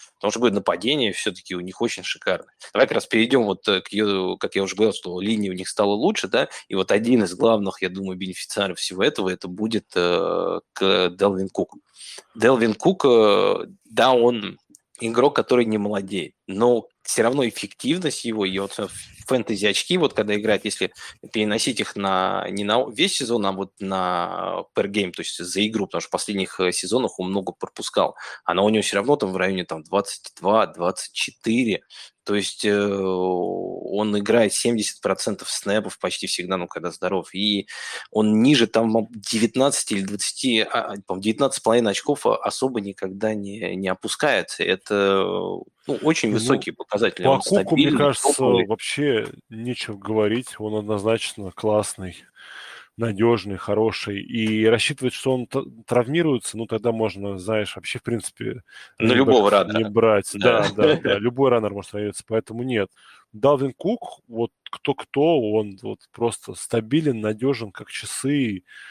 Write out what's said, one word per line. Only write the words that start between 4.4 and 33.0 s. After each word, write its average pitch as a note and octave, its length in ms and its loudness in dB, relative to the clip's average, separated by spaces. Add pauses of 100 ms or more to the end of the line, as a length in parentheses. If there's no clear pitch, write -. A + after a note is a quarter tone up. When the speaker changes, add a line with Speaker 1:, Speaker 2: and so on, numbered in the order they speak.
Speaker 1:
я F#2+ 80 2
уже F#2+ 120 -6
говорил, G#2 180 2
что F2+ 280 -10
линия G#2 300 -2
у F#2 40 -6
них F#2 140 -8
стала G2+ 240 2
лучше, C#3 340 0
да, B2 220 0 (180)
и G2+ 80 -6
вот F#2+ 160 2
один A2+ 320 4
из F2 100 -2
главных, G#2 480 2
я F#2 80 -2
думаю, F#2+ 280 -8
бенефициаров F#2 600 -4
всего F#2 260 -4
этого, A#2 260 2
это F#2 180 -6
будет, G#2+ 380 -4 (100)
э, F2 640 0 (140)
к-, F#2+ 440 2
Делвин F#2+ 320 0
Кук. - 260 -4 (600)
Делвин A2+ 400 4
Кук, F#3+ 300 2
э, G2+ 600 6 (200)
да, A#2 280 4
он A#2 460 2 (400)
игрок, A#2+ 360 2
который B2 300 4
не A2 140 0
молодеет, G2 540 -4 (140)
но A#2 400 2 (160)
всё - 200 0
равно B2+ 240 2
эффективность C#3 800 -4
его, A2 200 -2
и F#2+ 140 -2
вот G2 180 -6
в G2+ 120 -6 (380)
фэнтези G#2+ 380 0
очки, G#2 320 0
вот D#3 160 2
когда G#2 220 0
играть, G#2 300 0
если G2 280 -4 (400)
переносить G#2+ 460 -2
их - 160 -6
на, F#2+ 540 -2
не G2 140 -6
на A2+ 260 2
весь F3 280 -2
сезон, A#2 300 -2
а G2 60 0
вот F#2+ 260 -6
на F2+ 840 -4 (140)
per G2+ 100 0
game, G2 240 -2
то F2+ 100 -12
есть - 220 -10
за F2+ 240 -2
игру, G#2+ 200 -2
потому E2+ 140 -6
что - 80 -12
в - 20 -20
последних, F#2+ 480 -4
э, F#2 120 2
сезонах G#2+ 480 -2
он F#2 120 -4
много F#2+ 220 -4
пропускал, - 640 -4 (300)
она F2+ 180 0
у G#2+ 60 4
него A2 140 2
всё - 140 0
равно B2 200 2
там G2 160 -2
в F#2 40 -4
районе F#2 280 -2
там D#2+ 180 -10
двадцать F#2+ 560 -4
два, G#2 280 4
двадцать F2 460 -4
четыре, A2+ 680 -2 (440)
то G2+ 100 0
есть, G2+ 300 -2
э, G#2 60 4 (160)
он F#2 1300 -2